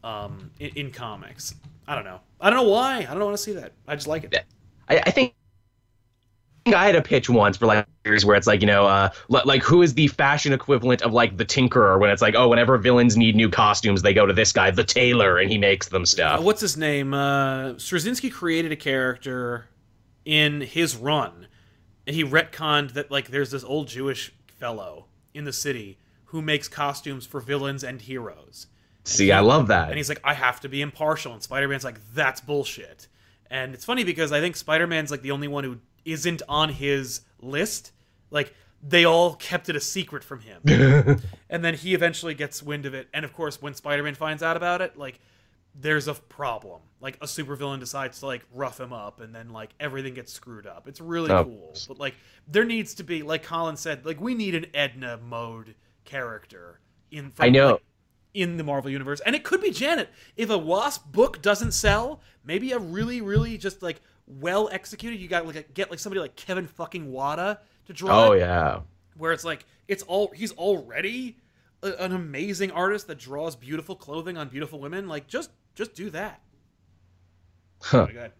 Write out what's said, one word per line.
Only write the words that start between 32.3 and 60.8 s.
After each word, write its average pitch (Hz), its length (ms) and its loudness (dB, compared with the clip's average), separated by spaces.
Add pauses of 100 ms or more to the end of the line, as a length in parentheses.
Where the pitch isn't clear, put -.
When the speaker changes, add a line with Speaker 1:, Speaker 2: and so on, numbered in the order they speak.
Speaker 1:
bullshit." - 680 -8 (420)
And 131 240 -8
it's - 120 -18
funny 247 180 -2
because 156 300 -2
I 147 80 2
think 175 160 -4
Spider-Man's, 156 540 -2
like, 139 100 -8
the 135 100 -8
only 143 160 -6
one 143 160 -6
who 127 140 -10 (260)
isn't 160 460 -6
on 151 200 2
his 139 520 -4 (200)
list. 143 500 -6 (400)
Like, 147 220 -4 (280)
they 170 240 4
all 170 300 4
kept - 340 -8
it 160 80 -2
a - 20 -4
secret - 460 -8
from 131 160 -16
him. - 240 -20
Speaker 2:
<laughs> 139 560 6 (280)
Speaker 1:
And 170 140 -6
then 165 120 0
he 160 180 -4
eventually 165 400 -2
gets 143 300 -10
wind 147 220 -8
of 135 80 -10
it. 131 200 -14
And 151 120 -6
of 131 80 -14
course, 151 280 -10
when 143 120 -12
Spider-Man 147 420 -6
finds 156 280 -6
out 165 140 -2
about 175 240 -4
it, 175 160 -8
like, 139 220 -16 (560)
there's 147 340 -2
a 147 40 -8
problem. 107 680 -10 (200)
Like, 131 200 -12
a 147 40 -14
supervillain 139 540 -10
decides 127 400 -12
to, 139 60 -14
like, 127 280 -10
rough 127 260 -10
him 123 120 -14
up, 104 300 -16
and 113 140 -20
then, 113 140 -20
like, 110 200 -16 (100)
everything 135 340 -10
gets 123 200 -18
screwed 107 340 -20
up. 87 200 -20
It's 143 140 -20
really 170 300 -4
Speaker 2:
Oh. 180 140 4
Speaker 1:
cool. 98 280 -18 (140)
But, 135 120 -18
like, 139 160 -8 (320)
there 196 180 2
needs 226 300 -6
to 180 80 -16
be, 160 200 -8
like 160 200 -6
Colin 165 340 -8
said, 139 280 -10
like, 156 140 -10
we 233 140 -6
need 202 220 -4
an 165 180 -6
Edna 131 440 -6
mode 117 580 -12 (300)
character 104 760 -14 (320)
in, 143 200 -14
from, - 140 2
Speaker 2:
I 127 40 8
know. 135 240 10
Speaker 1:
like, - 100 0 (500)
in 175 240 -4
the 160 60 -6
Marvel 139 260 -4
universe. 139 360 -6
And 240 100 0
it 302 80 -6
could 392 180 -2
be 427 100 0
Janet. 262 380 -2 (280)
If 220 120 -4
a 214 80 0
Wasp 180 540 -2